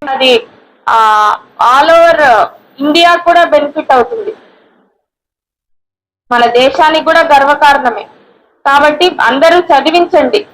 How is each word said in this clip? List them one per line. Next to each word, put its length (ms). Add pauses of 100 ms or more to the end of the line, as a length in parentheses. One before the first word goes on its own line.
అది, 340 (460)
ఆ, 100 (680)
all 240
over 580 (320)
ఇండియా 360
కూడా 280
బెనిఫిట్ 500
అవుతుంది, 400 (2000)
మన 140
దేశానికి 600
కూడా 160
గర్వకారణమే. 840 (600)
కాబట్టి 560
అందరూ 380
చదివించండి. 960